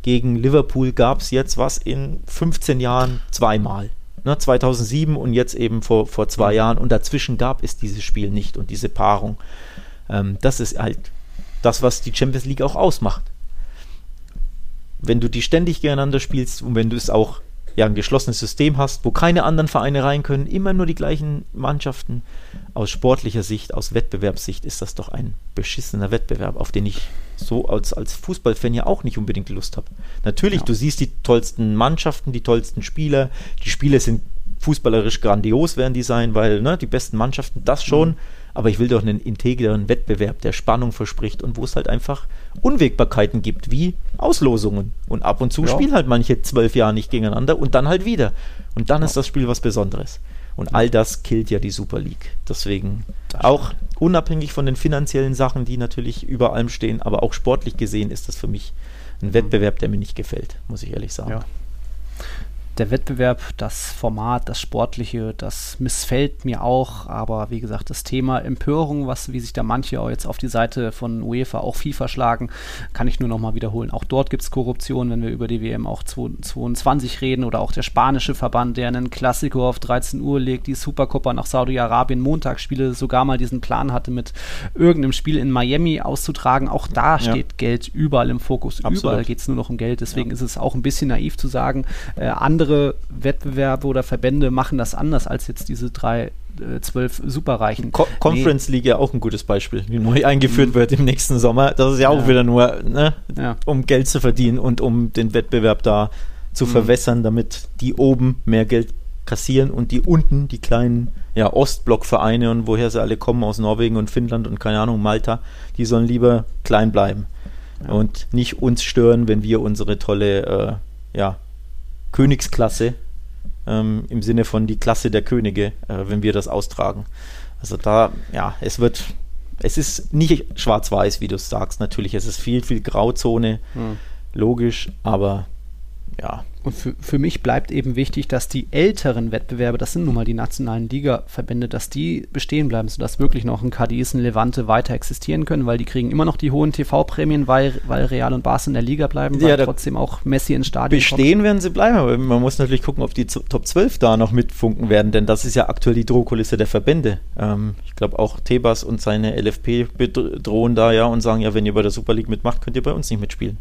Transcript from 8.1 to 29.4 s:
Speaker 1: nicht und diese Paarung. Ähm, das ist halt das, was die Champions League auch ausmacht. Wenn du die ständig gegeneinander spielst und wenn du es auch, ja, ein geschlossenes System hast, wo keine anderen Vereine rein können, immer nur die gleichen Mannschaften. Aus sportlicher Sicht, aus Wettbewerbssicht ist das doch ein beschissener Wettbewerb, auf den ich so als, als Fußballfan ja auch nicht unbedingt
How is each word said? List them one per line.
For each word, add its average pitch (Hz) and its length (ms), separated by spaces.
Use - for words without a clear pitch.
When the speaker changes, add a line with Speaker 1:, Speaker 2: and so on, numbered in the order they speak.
Speaker 1:
nicht 104 260
und 95 140
diese 107 180
Paarung. 104 480
Ähm, 98 320
das 131 200
ist - 180
halt 110 200
das, 117 200
was 123 200
die - 120
Champions 131 300
League 135 180
auch - 140
ausmacht. - 460
Wenn 117 200
du 117 80
die 117 140
ständig 170 380
gegeneinander 139 400
spielst - 420
und 120 120
wenn 110 160
du 120 60
es - 140
auch, 110 300
ja, 110 100
ein 107 80
geschlossenes 120 460
System 135 360
hast, 139 280
wo 120 80
keine 170 320
anderen 156 240
Vereine 135 340
rein 143 220
können, 139 240
immer 190 240
nur 180 140
die 165 100
gleichen 147 560
Mannschaften. 131 680
Aus 104 160
sportlicher 113 540
Sicht, 107 280
aus - 220
Wettbewerbssicht - 680
ist - 180
das - 140
doch - 140
ein 107 240
beschissener 101 560
Wettbewerb, 101 460
auf - 160
den 104 140
ich - 160
so - 320
als, 107 240
als - 220
Fußballfan 120 600
ja 117 120
auch - 180
nicht 123 120
unbedingt 98 320